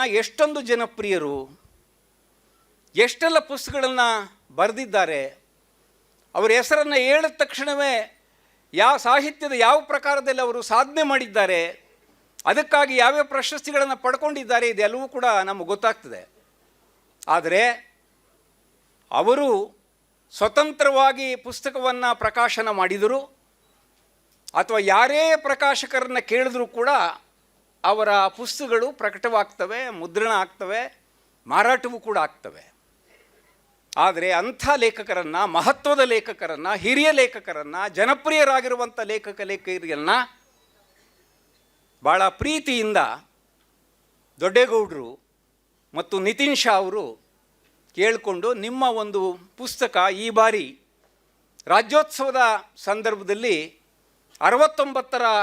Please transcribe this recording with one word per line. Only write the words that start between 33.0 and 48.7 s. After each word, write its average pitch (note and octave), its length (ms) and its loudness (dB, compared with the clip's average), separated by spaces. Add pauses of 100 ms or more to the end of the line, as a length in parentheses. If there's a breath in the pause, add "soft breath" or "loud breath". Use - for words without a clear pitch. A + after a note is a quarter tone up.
ಆದರೆ F3 360 0
ಅಂಥ G#3+ 440 -4
ಲೇಖಕರನ್ನ, F#3+ 680 -2
ಮಹತ್ವದ C4+ 560 0
ಲೇಖಕರನ್ನ, G3 720 -2
ಹಿರಿಯ C4+ 380 2
ಲೇಖಕರನ್ನ, F#3+ 640 -2 (120)
ಜನಪ್ರಿಯರಾಗಿರುವಂಥ B3+ 1120 0
ಲೇಖಕ G#3 400 -10
ಲೇಖಕಿಯರನ್ನ F3+ 720 -6 (1900)
ಭಾಳ F#3 240 4
ಪ್ರೀತಿಯಿಂದ A#3+ 680 -2 (1400)
ದೊಡ್ಡೇಗೌಡರು F#3+ 800 2 (760)
ಮತ್ತು E3+ 260 -4
ನಿತಿನ್ B3+ 360 0
ಶಾ A#3 160 2
ಅವರು F#3+ 560 -2 (640)
ಕೇಳಿಕೊಂಡು, G#3 600 -2
ನಿಮ್ಮ A#3+ 280 -6